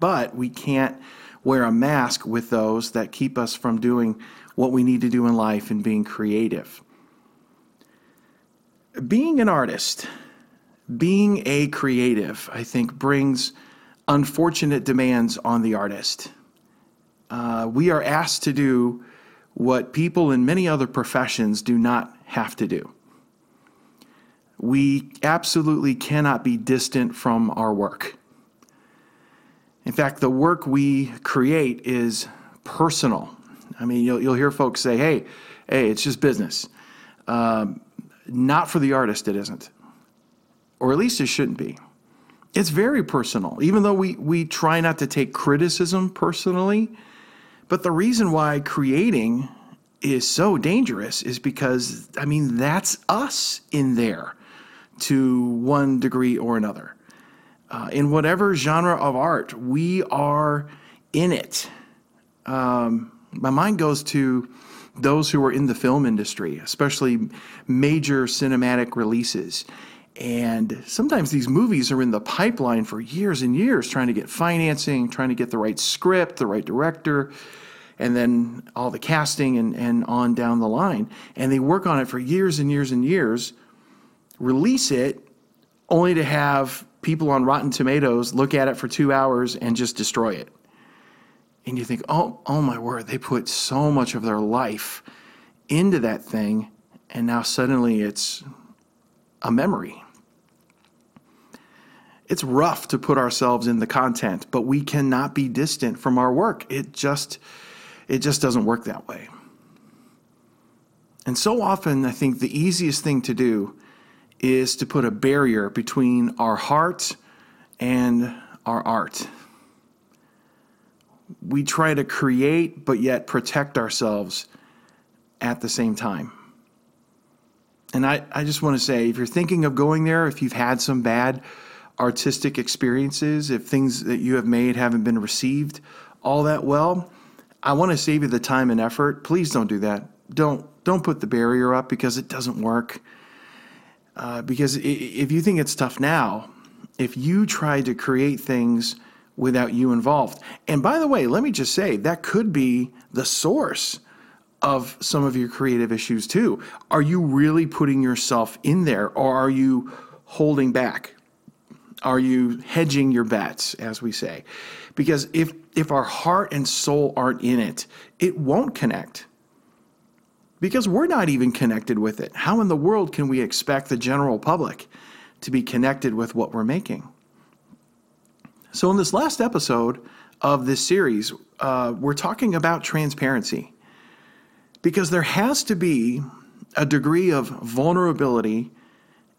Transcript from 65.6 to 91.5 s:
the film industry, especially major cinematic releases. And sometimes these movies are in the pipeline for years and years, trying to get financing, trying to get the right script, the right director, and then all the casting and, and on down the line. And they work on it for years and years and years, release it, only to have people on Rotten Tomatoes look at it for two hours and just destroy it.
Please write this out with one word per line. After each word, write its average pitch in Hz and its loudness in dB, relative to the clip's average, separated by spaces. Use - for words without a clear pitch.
the 123 2
film 135 2
industry, 104 -2
especially 127 -2
major 139 2
cinematic 123 0
releases. 117 -2
And 117 -4
sometimes 226 0
these 131 0
movies 147 2
are 131 2
in 127 2
the 107 0
pipeline 123 0
for 107 -8
years 151 -2
and 123 0
years, 196 2
trying 127 0
to 120 2
get 104 -4
financing, 151 0
trying 131 -2
to 123 0
get 117 -2
the 120 -2
right 107 0
script, 180 0
the 127 -2
right 101 0
director, 143 0
and 120 0
then 120 0
all 123 -4
the 110 -8
casting 147 0
and, 113 0
and 117 0
on 120 0
down 117 0
the 113 0
line. 123 0
And 131 -2
they 135 2
work 165 2
on 160 2
it 131 -2
for 123 -6
years 160 0
and 143 0
years 143 0
and 123 2
years, 127 0
release 156 2
it, 135 -2
only 175 6
to 165 2
have 143 0
people 156 0
on 135 4
Rotten 139 2
Tomatoes 127 2
look 139 2
at 135 2
it 131 -2
for - -8
two 139 0
hours 131 2
and 117 -2
just 117 -2
destroy 107 -2
it. - -12